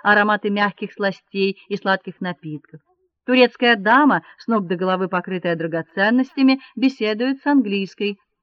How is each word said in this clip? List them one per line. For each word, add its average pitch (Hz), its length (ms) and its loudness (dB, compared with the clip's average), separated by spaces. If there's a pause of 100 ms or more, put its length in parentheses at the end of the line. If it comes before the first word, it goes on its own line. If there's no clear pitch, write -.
ароматы 208 480 2
мягких 202 420 -4
сластей 196 680 -4 (100)
и 202 80 -6
сладких 190 440 -4
напитков. 156 600 -12 (440)
Турецкая 240 520 4
дама, 220 460 4 (140)
с - 120 -18
ног 226 180 -2
до 185 80 -4
головы 185 340 -2
покрытая 180 460 -4
драгоценностями, 220 1080 0 (140)
беседует 247 640 -2
с - 60 -6
английской, 208 720 -2 (240)